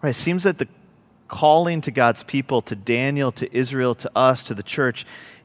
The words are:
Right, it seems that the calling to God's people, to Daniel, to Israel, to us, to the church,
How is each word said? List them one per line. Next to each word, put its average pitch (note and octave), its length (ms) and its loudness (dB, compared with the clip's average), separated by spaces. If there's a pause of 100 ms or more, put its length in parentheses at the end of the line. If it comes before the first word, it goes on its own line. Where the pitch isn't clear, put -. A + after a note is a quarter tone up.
Right, D3+ 80 0
it A#2+ 40 -2
seems F3 280 -2
that F#3 160 2
the - 80 -6 (600)
calling E3 540 2
to - 80 -6
God's A#2+ 340 2
people, C3+ 380 -2
to - 120 -8
Daniel, B2+ 580 0
to - 240 -6
Israel, B2+ 380 -2
to - 220 -10
us, B2+ 280 4
to A#2+ 100 -8
the G2+ 80 -10
church, - 440 -4 (380)